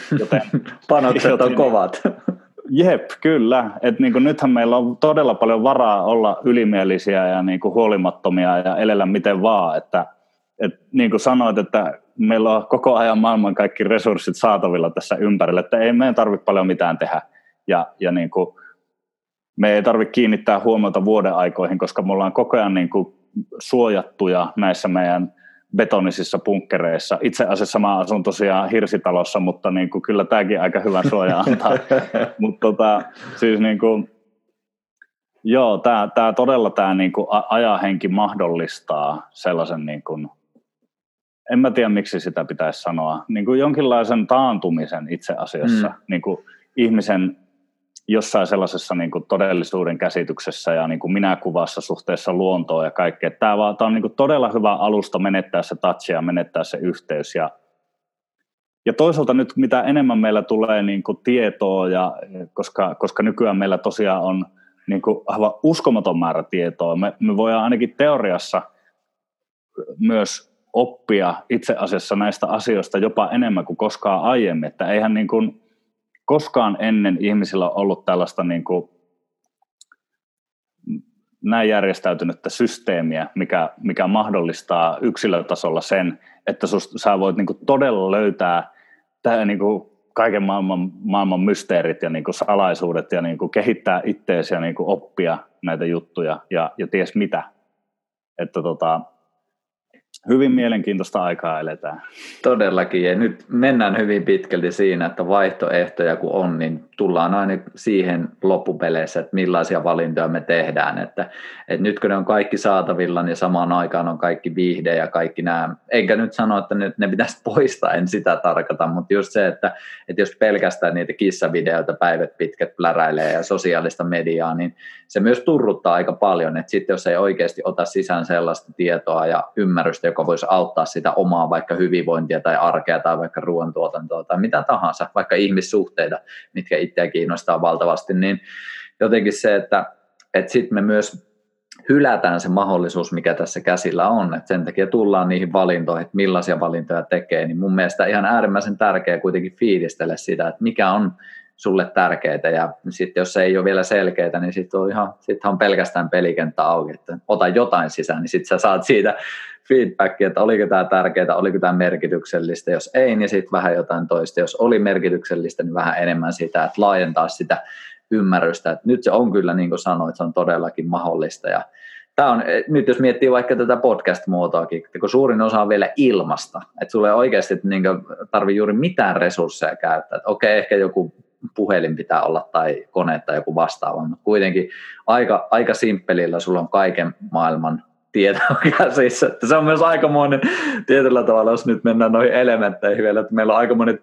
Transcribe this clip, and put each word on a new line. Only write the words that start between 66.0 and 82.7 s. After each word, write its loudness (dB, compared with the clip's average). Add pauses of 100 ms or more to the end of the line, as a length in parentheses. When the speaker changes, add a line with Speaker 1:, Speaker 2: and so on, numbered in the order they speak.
Speaker 1:
määrä -2
tietoa, -4
me, -2
me 0
voidaan 2
ainakin 0
teoriassa 0 (1400)
myös -2 (200)
oppia 0 (160)
itse -2
asiassa -4
näistä -2
asioista -2
jopa 0
enemmän 0
kuin -10
koskaan -2
aiemmin. 0
Että -4
eihän 0
niin 0
kuin -2 (640)
koskaan 0
ennen 2
ihmisillä 0
ole -2
ollut -2
tällaista -2
niin -4
kuin -4 (2500)
näin 2
järjestäytynyttä -2
systeemiä, -2